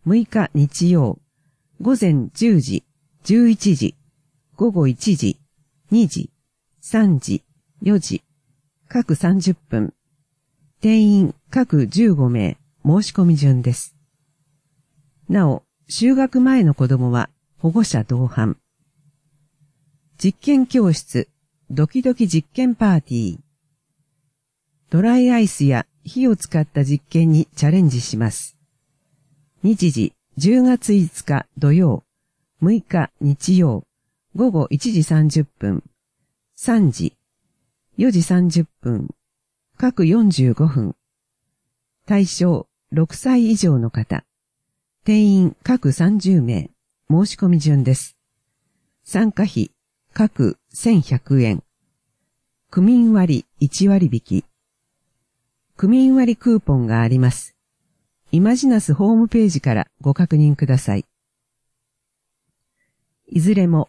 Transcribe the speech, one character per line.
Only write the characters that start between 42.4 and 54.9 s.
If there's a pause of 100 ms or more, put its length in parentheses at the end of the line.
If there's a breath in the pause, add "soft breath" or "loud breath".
六
歳
以
上
の
方。 (800)
定
員
各
三
十
名、 (400)
申
し
込
み
順
で
す。 (840)
参
加
費、 (420)
各 (140)
千
百
円。 (1080)
区
民
割 (120)
一
割
引
き。 (1300)